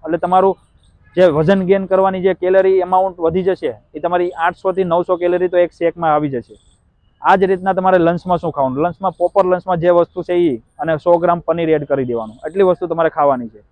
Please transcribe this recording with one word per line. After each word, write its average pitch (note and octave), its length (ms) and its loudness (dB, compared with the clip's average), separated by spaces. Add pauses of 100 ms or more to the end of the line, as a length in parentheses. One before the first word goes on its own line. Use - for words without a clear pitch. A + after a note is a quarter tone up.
એટલે D#3+ 120 -2
તમારું F#3 400 2 (580)
જે F3+ 100 4
વજન E3 360 2
ગેઇન F#3+ 240 0
કરવાની F#3+ 360 0
જે F#3 120 2
કેલરી F#3+ 480 2
અમાઉન્ટ F#3 380 -2
વધી E3 240 -2
જશે E3+ 300 -2 (220)
એ D3+ 40 -10
તમારી F3 300 -2
આઠસો F3 420 -4
થી F#3+ 120 -2
નવસો F3 340 -2
કેલરી F3+ 300 -2
તો F3+ 100 -2
એક F3 140 2
શેકમાં D#3+ 440 -2
આવી D3+ 140 -2
જશે. A#2 240 -8 (680)
આ E3+ 140 4
જ F#3+ 80 2
રીતના F#3+ 300 -2
તમારે F#3 240 2
લંચમાં F3 400 0
શું E3 140 -6
ખાવાનું, C3 260 -2
લંચમાં, F3 340 -4
પ્રોપર F3+ 340 0
લંચમાં F3+ 320 0
જે E3+ 120 2
વસ્તુ F3 320 2
છે F3+ 120 -4
ઈ E3+ 240 0 (220)
અને D#3 180 -4
સો F3 200 2
ગ્રામ E3+ 220 0
પનીર E3 300 -2
એડ D3+ 140 0
કરી C#3 220 -2
દેવાનું, A#2 300 -6 (120)
એટલી F#3 160 -2
વસ્તુ F3+ 240 0
તમારે D#3+ 220 -2
ખાવાની C#3 380 0
છે. G#2 240 -20